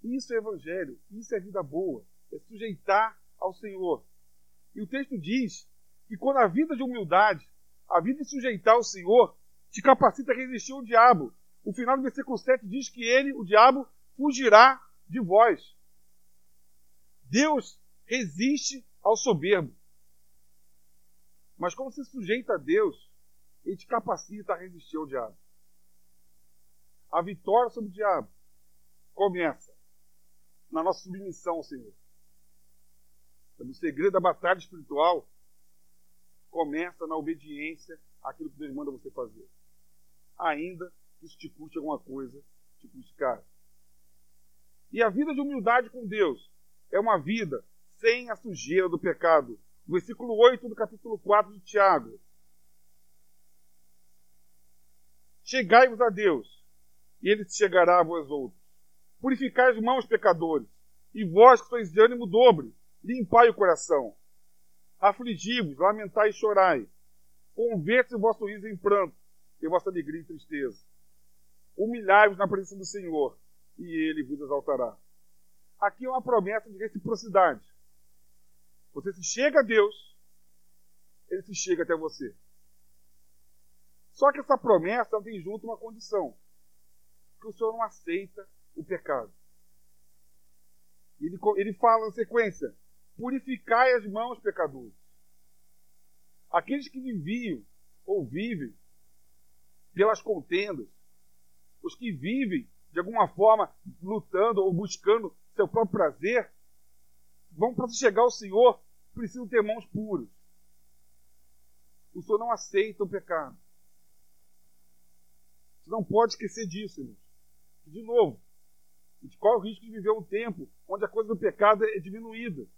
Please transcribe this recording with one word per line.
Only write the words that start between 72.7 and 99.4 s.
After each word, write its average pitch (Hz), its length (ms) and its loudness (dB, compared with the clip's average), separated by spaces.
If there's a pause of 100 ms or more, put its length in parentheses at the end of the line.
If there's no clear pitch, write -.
do 190 80 -14
Senhor, 160 520 -4 (400)
e 175 80 -14 (240)
ele 156 140 -6
vos 139 160 -10
exaltará." 135 580 -6 (800)
Aqui 208 280 -4
é 254 40 -8
uma 254 120 -4
promessa 220 480 -2
de 196 80 -20
reciprocidade. 196 880 -2 (1300)
Você 175 180 -10
se 180 120 -16
chega 285 360 2
a 269 40 4
Deus, 214 520 0 (1120)
ele 185 120 -6
se 208 120 -16
chega 170 300 -4
até 170 100 -2
você. 151 400 -8 (1800)
Só 277 200 4
que 285 80 -8
essa 254 180 0
promessa 214 640 0
tem 208 200 -14
junto 202 260 -12
uma 226 100 -12
condição: 214 560 -8 (1080)
que 220 60 -18
o 214 40 -16
Senhor 220 220 -4
não 226 80 -8
aceita 196 640 -10 (260)
o 156 120 -14
pecado. 143 460 -8 (1900)
Ele 175 180 -8
co-, 208 200 0
ele 202 160 -2
fala 226 320 4
na 208 80 -10
sequência, 214 600 -4 (440)
"Purificai 247 800 0
as 220 120 -4
mãos, 226 320 -8
pecadores." 135 540 -6 (1600)
Aqueles 240 380 -4
que 262 140 -16
viviam 208 600 -8 (440)
ou 190 200 -4
vivem 147 480 -8 (1200)